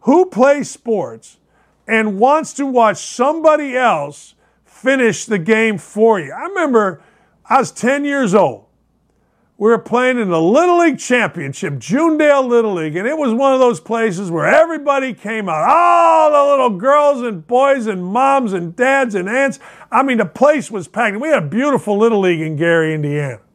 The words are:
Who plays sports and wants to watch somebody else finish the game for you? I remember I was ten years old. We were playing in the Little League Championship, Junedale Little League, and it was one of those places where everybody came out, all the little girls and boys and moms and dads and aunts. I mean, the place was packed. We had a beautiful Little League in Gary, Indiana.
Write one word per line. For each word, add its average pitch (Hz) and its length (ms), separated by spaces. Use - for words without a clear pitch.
Who 339 260
plays 277 440
sports 139 680
and 220 320
wants 285 360
to 277 120
watch 226 300
somebody 302 800
else 160 580
finish 247 600
the 214 140
game 214 400
for 214 400
you? 143 140
I 233 140
remember 254 540
I 247 100
was 233 120
ten 277 340
years 277 300
old. 143 300
We 208 120
were 226 80
playing 247 400
in 214 100
the 165 140
Little 339 380
League 311 180
Championship, 175 760
Junedale 285 720
Little 233 280
League, 156 200
and 190 140
it 302 80
was 277 160
one 269 220
of 262 60
those 247 200
places 208 500
where 160 140
everybody 277 720
came 214 340
out, 160 180
all 330 640
the 285 200
little 247 280
girls 285 440
and 208 240
boys 262 400
and 185 180
moms 254 480
and 175 240
dads 262 380
and 185 160
aunts. 269 280
I 240 120
mean, 262 160
the 208 80
place 277 440
was 196 180
packed. 208 300
We 285 100
had 247 160
a - 20
beautiful 214 500
Little 220 240
League 175 220
in 156 140
Gary, 160 360
Indiana. 147 480